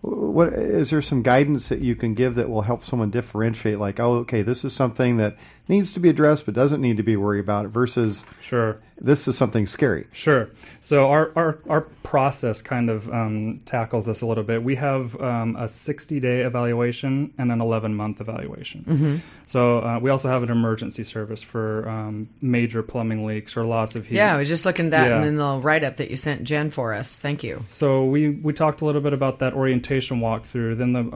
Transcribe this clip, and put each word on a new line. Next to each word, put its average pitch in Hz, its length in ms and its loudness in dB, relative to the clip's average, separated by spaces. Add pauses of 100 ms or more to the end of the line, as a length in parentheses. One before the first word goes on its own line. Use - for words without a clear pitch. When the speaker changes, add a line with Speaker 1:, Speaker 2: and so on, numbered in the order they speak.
Speaker 1:
w-, - 300 -4
what 165 220 4
is - 360 0
there 151 120 2
some 131 200 -2
guidance 131 460 4
that 127 100 -2
you 120 160 0
can 113 200 -2
give 123 200 0
that 120 160 0
will 110 120 0
help 117 200 -2
someone 110 280 -2
differentiate, 110 680 -2
like, 101 220 -4
"Oh, 120 160 4
okay, 117 260 0
this 120 220 -2
is 135 80 -4
something 123 460 2
that 107 180 0 (320)
needs 196 240 2
to 185 80 -6
be 175 100 6
addressed 151 340 4
but 104 100 -4
doesn't 143 260 2
need 120 160 2
to 107 80 0
be 110 120 2
worried 101 240 2
about," 104 280 -2
versus 113 560 0 (180)
Speaker 2:
Sure. 113 360 -2 (220)
Speaker 1:
"This 143 280 2
is - 80 0
something 107 300 2
scary"? 101 460 0
Speaker 2:
Sure. 131 360 2 (340)
So 139 260 4
our, 156 280 4
our, 160 220 0 (120)
our 156 100 2 (220)
process 135 580 0
kind 120 300 -2
of, 110 200 -4
um, 110 540 -4
tackles 113 400 -2
this 110 160 -4
a 120 60 -4
little 110 180 0
bit. 113 180 0
We 131 120 0
have, 131 480 -2
um, 117 360 -2
a 113 120 -4
sixty-day 127 720 -2
evaluation 123 960 0
and 123 140 2
an 117 100 0
eleven-month 107 580 -2
evaluation. - 680 -10
Speaker 3:
Mm-hmm. 147 280 2 (320)
Speaker 2:
So, 120 320 2
uh, 117 220 -2
we 131 100 0
also 135 180 0
have 127 140 2
an 117 80 -2
emergency 117 540 -2
service 107 380 -10
for, 110 460 -4
um, 110 400 -8 (140)
major 120 400 2
plumbing 110 440 -4
leaks 107 300 -6
or 117 80 -2
loss 113 320 0
of 104 100 -8
heat. - 100 -2
Speaker 3:
Yeah, 202 180 4
I 143 40 2
was 143 100 0
just 165 180 2
looking 170 200 0
at 160 60 2
that 156 160 6
Speaker 2:
Yeah. 117 80 4
Speaker 3:
and - 80 4
then 151 120 2
the 143 260 0
write-up 151 360 2
that - 120 -4
you - 60 -6
sent 143 280 -2
Jen 147 260 -2
for 120 220 -4
us. - 280 -4
Thank 147 240 -4
you. 101 240 -8
Speaker 2:
So 135 360 2
we, 147 260 2
we 151 220 -2
talked 151 280 0
a 160 40 -4
little 147 180 2
bit 143 100 0
about 135 280 0
that 127 140 0
orientation 131 680 0
walkthrough. 113 580 -2
Then 123 140 0
the, 123 100 0 (140)